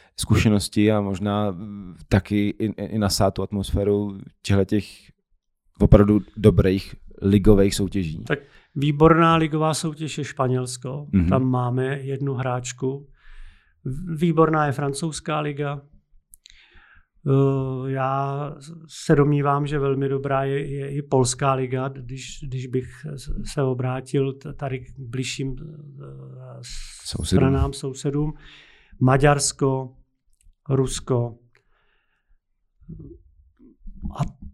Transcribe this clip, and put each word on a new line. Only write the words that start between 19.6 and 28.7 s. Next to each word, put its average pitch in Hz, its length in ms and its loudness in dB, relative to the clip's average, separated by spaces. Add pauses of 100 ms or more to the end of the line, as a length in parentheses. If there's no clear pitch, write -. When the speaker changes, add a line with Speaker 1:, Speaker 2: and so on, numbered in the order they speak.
Speaker 2:
že 147 120 -2
velmi 139 300 0
dobrá 135 340 -2
je, 139 300 -4
je 139 220 -8
i 147 60 -6
polská 135 520 2
liga, 131 340 -2
když, 131 600 -12
když 127 200 -8
bych 127 200 -4 (280)
s-, - 380 -8
se 143 100 0
obrátil 131 720 -2
t-, 143 200 -14
tady 131 260 -8
k - 200 -18
bližším, 131 600 -6
eh, 147 440 -18 (580)
s-, - 480 -14
Speaker 1:
Sousedům. 80 160 -6 (140)
Speaker 2:
stranám, 135 340 2
sousedům. 147 600 -4 (640)